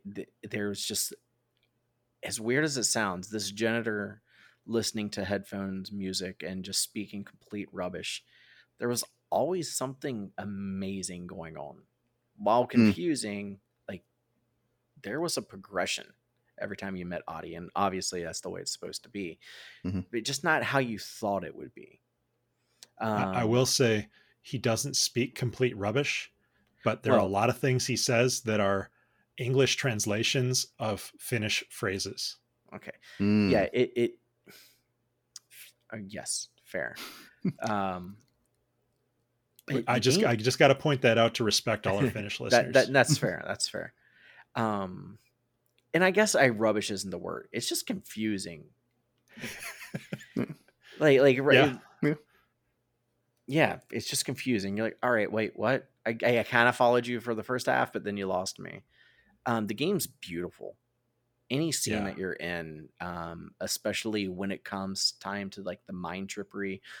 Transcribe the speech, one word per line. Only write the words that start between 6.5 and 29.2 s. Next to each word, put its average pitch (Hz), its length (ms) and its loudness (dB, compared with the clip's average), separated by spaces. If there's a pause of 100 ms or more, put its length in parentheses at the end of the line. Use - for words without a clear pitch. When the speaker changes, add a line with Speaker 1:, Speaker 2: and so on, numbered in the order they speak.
Speaker 1:
just 98 180 -4
speaking 101 400 -8
complete - 500 -12
rubbish, 90 520 -8 (540)
there 120 100 -2
was 120 160 -2 (260)
always 151 440 0
something 131 640 -6
amazing 98 920 -8
going 82 280 -12
on. 73 260 -14 (540)
While 110 280 4
Speaker 2:
Hmm. 123 60 -6
Speaker 1:
confusing, 107 880 2 (280)
like, 92 140 -10 (1000)
there 123 180 -4
was 170 160 -2
a 127 60 -2
progression 95 640 -6 (520)
every 101 180 -6
time 95 200 -8
you 87 100 -8
met 87 220 -6
Ahti, 82 260 -10
and 85 220 -12
obviously 92 480 0
that's 82 160 -10
the 92 100 -8
way 92 120 -8
it's - 100 -8
supposed - 320 -12
to - 40 -20
be, 92 300 -8 (460)
Speaker 2:
Mm-hmm. 95 160 -4 (100)
Speaker 1:
but 117 140 -6
just 135 180 -4
not 156 220 2
how 139 160 2
you 117 180 -2
thought 101 460 -4
it 73 100 -10
would - 180 -14
be. - 280 -20 (1000)
Speaker 3:
I, 113 60 -2 (160)
I 98 200 0
Speaker 1:
Um, 110 80 2
Speaker 3:
will 127 160 6
say 113 420 4 (360)
he - 140 -6
doesn't 123 380 0
speak - 380 0
complete 120 420 0
rubbish, 110 560 -2 (520)
but 110 200 0
there 131 100 2
are 117 40 8
a 101 40 6
Speaker 1:
Well 95 80 2
Speaker 3:
lot 101 180 4
of 127 100 0
things 127 280 2
he 120 100 0
says 123 460 2
that 107 180 2
are 98 300 2 (480)